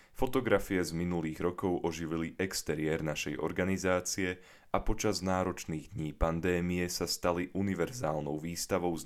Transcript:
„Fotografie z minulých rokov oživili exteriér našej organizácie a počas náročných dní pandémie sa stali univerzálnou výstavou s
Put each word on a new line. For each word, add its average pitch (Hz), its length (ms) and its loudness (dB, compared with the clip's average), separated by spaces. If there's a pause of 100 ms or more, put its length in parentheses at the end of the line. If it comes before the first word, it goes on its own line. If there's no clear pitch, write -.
(160)
„Fotografie 104 640 2
z 80 160 0
minulých 85 480 0
rokov 87 400 0
oživili 82 560 -2
exteriér 78 640 0
našej 76 320 -4
organizácie 90 1040 0 (300)
a - 160 2
počas 104 400 2
náročných 92 720 -2
dní 78 160 -4
pandémie 87 800 2
sa 87 160 -2
stali 87 480 0
univerzálnou 78 800 0
výstavou 85 560 -2
s 78 120 -4